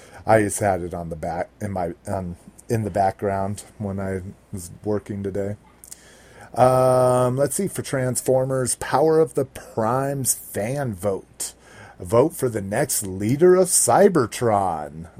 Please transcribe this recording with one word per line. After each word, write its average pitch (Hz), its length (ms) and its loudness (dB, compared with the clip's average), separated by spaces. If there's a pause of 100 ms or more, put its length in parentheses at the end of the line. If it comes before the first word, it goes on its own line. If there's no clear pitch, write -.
(280)
I 110 160 6
just 101 160 -4
had 95 240 0
it 90 100 -10
on 87 160 -10
the 82 60 -8
back, 80 340 -6 (120)
in 101 100 -8
my, 87 220 -4 (120)
um, 95 300 -6 (340)
in 113 140 -2
the 101 80 -4
background 98 720 -2 (160)
when 98 200 -6
I 95 220 -6 (320)
was 87 160 -12 (140)
working 101 400 -4
today. 98 320 -6 (1000)
Um, 127 840 4
let's 139 200 0
see, 196 120 -2
for - 140 -6
Transformers, 131 960 0
Power 160 440 2
of 160 140 2
the 139 120 -4
Primes 131 880 -2
fan 123 600 -4
vote. 95 600 -6 (460)
Vote 117 340 4
for 131 140 -2
the 110 140 -4
next 107 440 -2
leader 120 500 4
of 185 120 4
Cybertron. 101 1400 2 (120)